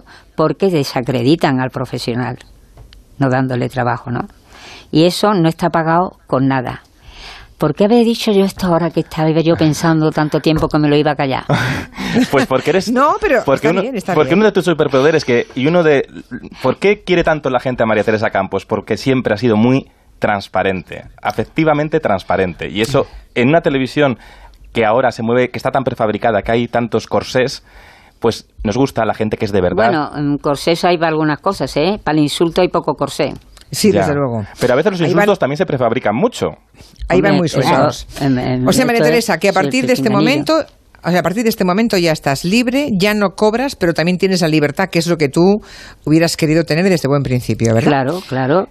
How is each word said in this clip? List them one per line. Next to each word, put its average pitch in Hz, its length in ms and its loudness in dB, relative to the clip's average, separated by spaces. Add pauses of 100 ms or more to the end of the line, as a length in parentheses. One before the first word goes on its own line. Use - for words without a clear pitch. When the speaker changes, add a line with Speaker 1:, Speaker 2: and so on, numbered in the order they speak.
(360)
Speaker 1:
porque 156 340 0
desacreditan 135 880 0
al 127 120 -2
profesional, 123 680 -6 (800)
no 135 120 0
dándole 127 380 0
trabajo, 120 440 -4
¿no? 120 100 -4 (720)
Y 156 140 4
eso - 280 0
no 165 160 2
está 165 200 -2
pagado 165 420 0 (160)
con 135 200 0
nada. 123 340 -2 (760)
¿Por 151 180 0
qué 196 80 2
había 226 220 4
dicho 233 260 0
yo 196 140 4
esto 190 220 -4
ahora 165 220 0
que 160 120 -4
estaba 160 300 -2
yo 160 240 2
pensando 156 560 2
tanto 151 280 -2
tiempo 156 300 0
que 156 100 0
me 151 80 2
lo 147 80 4
iba 151 160 2
a 139 40 -2
callar? 135 340 -2
Speaker 2:
<laughs> 147 60 0 (760)
Pues 262 160 2
porque 135 240 0
eres, 190 200 0
Speaker 3:
No, 294 300 2
pero 277 240 2
Speaker 2:
porque 135 220 2
Speaker 3:
está 160 40 2
Speaker 2:
uno, 185 120 0
Speaker 3:
bien, 254 120 -6
está 185 200 -4
Speaker 2:
porque 151 140 2
Speaker 3:
bien. 175 100 2
Speaker 2:
uno 220 80 4
de 196 40 2
tus 190 140 0
superpoderes 151 600 2
que, 120 280 2
y 131 140 -2
uno 175 160 4
de, 147 240 2 (560)
¿por 127 160 0
qué 208 240 0
quiere 170 200 0
tanto 151 280 0
la 123 80 0
gente 123 240 -2
a - 20 0
María 107 180 2
Teresa 107 280 0
Campos? 98 340 -2
Porque 104 320 -4
siempre 127 380 0
ha - 20 -2
sido 117 200 2
muy 127 340 2 (260)
transparente, 95 840 -4 (180)
afectivamente 151 800 0
transparente. 92 720 -2
Y 95 120 -4
eso, 131 240 0 (300)
en 123 140 2
una 165 120 4
televisión 135 560 0 (560)
que 113 120 0
ahora 120 260 2
se 117 100 -8
mueve, 120 280 0
que - 80 -10
está 131 120 -4
tan 131 140 -2
prefabricada, 110 580 -2
que 113 100 -4
hay 120 160 0
tantos 117 380 -2
corsés, 123 580 -2 (560)
pues - 280 -2 (160)
nos 107 120 -2
gusta 123 300 0
la 101 80 -2
gente 110 240 -4
que 113 80 -4
es 101 60 -4
de 98 100 0
verdad. 110 300 2
Speaker 1:
Bueno, - 260 -2
en 143 220 -2
corsés 156 460 -2
hay 180 120 2
para 165 120 0
algunas 156 300 0
cosas, 190 380 -4
¿eh? 185 260 0
Para 151 140 0
el 151 60 4
insulto 165 380 0
hay 180 80 2
poco - 260 -2
corsé. 139 380 -4 (380)
Speaker 3:
Sí, 196 200 2
Speaker 2:
Ya. 202 100 2
Speaker 3:
desde 151 140 0
luego. 120 280 -2 (160)
Speaker 2:
Pero 123 140 2
a - 20 4
veces 185 180 2
los 170 80 -2
Speaker 3:
Ahí 156 60 2
van, - 100 2
Speaker 2:
insultos 208 220 4
también 143 180 -2
se - 100 0
prefabrican 117 480 0
mucho. 170 320 -2 (600)
Speaker 3:
ahí 180 140 2
van 196 120 2
Speaker 1:
Hombre, 185 80 2
Speaker 3:
muy 160 80 0
sueltos. - 600 0
Speaker 1:
eso, - 160 -6
em, 131 140 2
em, 127 280 -2
Speaker 3:
O 190 60 4
sea, 262 120 2
María 240 120 0
Speaker 1:
esto - 80 2
es - 60 2
Speaker 3:
Teresa, 226 260 0
que 202 120 0
a 196 40 2
partir 190 320 0
de 254 80 2
este 143 140 0
Speaker 1:
el 208 60 0
pinganillo. 285 300 2
Speaker 3:
momento, 320 220 0 (360)
o 170 100 -4
sea, 180 80 2
a 160 40 0
partir 185 200 -2
de 226 60 0
este 214 140 -2
momento 202 340 0
ya 175 140 2
estás 139 320 -2
libre, 240 540 0
ya 208 160 2
no 202 220 -2
cobras, 233 400 0
pero 170 180 0
también 175 240 0
tienes 190 240 0
la 170 80 2
libertad, 156 420 0
que 170 80 -2
es 165 80 -2
lo 170 100 0
que 147 120 0
tú 190 320 2 (420)
hubieras 160 320 2
querido 160 300 2
tener 170 240 0
desde 165 180 0
buen 139 160 2
principio, 113 500 0
¿verdad? 117 160 2
Speaker 1:
Claro, 143 380 0
claro. 135 440 0